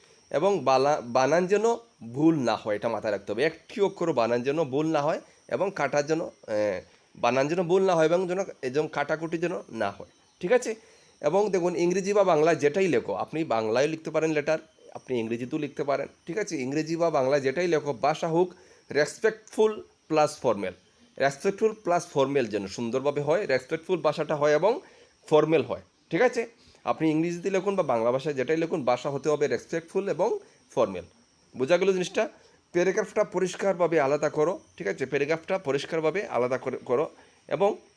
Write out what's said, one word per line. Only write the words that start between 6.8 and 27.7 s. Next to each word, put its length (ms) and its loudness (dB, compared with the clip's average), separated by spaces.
বানান 320 2
যেন 140 0
ভুল 200 2
না 120 2
হয় 100 4
এবং 240 2
যেন, 420 -6
যেন 180 -2
কাটাকুটি 500 -4
যেন 140 -2
না 200 -2
হয়। 180 -16
ঠিক 120 0
আছে? 220 2
এবং 300 2
দেখুন, 260 0
ইংরেজি 360 0
বা 120 4
বাংলা 300 4
যেটাই 340 2
লেখো, 260 0
আপনি 300 -4
বাংলায় 420 0
লিখতে 240 -6
পারেন 220 0
লেটার, 260 0
আপনি 260 -4
ইংরেজিতেও 380 -4
লিখতে 260 -6
পারেন। 240 -2
ঠিক 120 -6
আছে? 240 -4
ইংরেজি 340 -2
বা 140 0
বাংলা 300 2
যেটাই 280 0
লেখো, 240 0
ভাষা 360 0
হোক 260 2
রেসপেক্টফুল 880 0
প্লাস 320 2
ফর্মাল, 320 0
রেসপেক্টফুল 520 0
প্লাস 340 -2
ফর্মাল 400 2
যেন 200 -4
সুন্দরভাবে 540 -2
হয়, 260 0
রেসপেক্টফুল 540 -2
ভাষাটা 360 -2
হয় 180 4
এবং 260 2
ফর্মাল 340 4
হয়। 180 -6
ঠিক 120 0
আছে? 400 -2
আপনি 260 0
ইংরেজিতে 400 -2
লিখুন 260 0